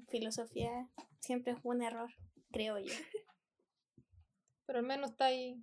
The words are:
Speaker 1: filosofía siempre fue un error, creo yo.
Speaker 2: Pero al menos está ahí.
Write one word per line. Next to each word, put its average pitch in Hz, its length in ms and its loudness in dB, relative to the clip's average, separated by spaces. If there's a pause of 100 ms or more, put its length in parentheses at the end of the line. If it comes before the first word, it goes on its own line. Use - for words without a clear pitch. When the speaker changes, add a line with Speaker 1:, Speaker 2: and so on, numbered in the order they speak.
Speaker 1:
filosofía 233 800 -2 (320)
siempre 247 340 0
fue 247 200 0
un 240 60 2
error, 233 300 -2 (400)
creo 214 260 0
yo. - 160 -4 (1700)
Speaker 2:
Pero 254 120 2
al 240 60 2
menos 277 260 0
está 269 160 6
ahí. 254 360 2